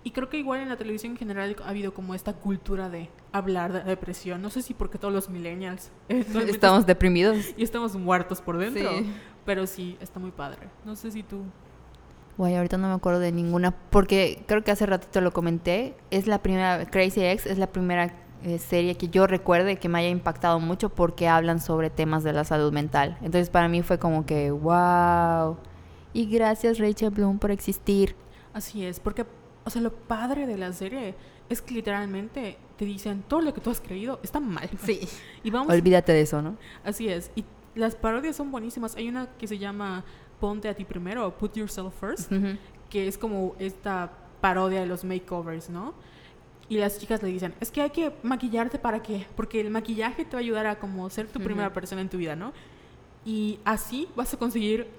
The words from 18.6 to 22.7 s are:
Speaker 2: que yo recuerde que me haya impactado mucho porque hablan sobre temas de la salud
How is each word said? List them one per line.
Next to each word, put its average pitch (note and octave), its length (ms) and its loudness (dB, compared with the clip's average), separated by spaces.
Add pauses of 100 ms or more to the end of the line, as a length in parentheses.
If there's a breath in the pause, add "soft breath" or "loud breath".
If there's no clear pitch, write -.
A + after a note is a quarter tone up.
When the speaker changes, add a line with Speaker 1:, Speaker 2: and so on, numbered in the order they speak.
Speaker 2:
que F3 140 -4
yo F#3+ 180 8
recuerde F#3 480 4
que F3+ 140 -4
me E3+ 100 2
haya E3+ 80 2
impactado F3 540 2
mucho F3 260 -2
porque E3+ 400 2
hablan E3 320 6
sobre D#3+ 300 0
temas D#3 340 0
de D#3 80 2
la D3+ 140 2
salud D3+ 260 2